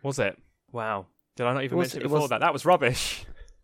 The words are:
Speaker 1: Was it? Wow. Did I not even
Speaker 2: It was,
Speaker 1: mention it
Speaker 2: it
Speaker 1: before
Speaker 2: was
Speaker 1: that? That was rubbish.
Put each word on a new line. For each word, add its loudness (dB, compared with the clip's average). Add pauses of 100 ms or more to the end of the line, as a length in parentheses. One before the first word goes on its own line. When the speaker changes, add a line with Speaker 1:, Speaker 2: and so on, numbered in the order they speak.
Speaker 1:
Was -4
it? 0 (360)
Wow. -4 (300)
Did -2
I 2
not -2
even -2
Speaker 2:
It 2
was, 2
Speaker 1:
mention -8
it -6
Speaker 2:
it -2
Speaker 1:
before 2
Speaker 2:
was 0
Speaker 1:
that? 0
That 2
was -6
rubbish. 2 (380)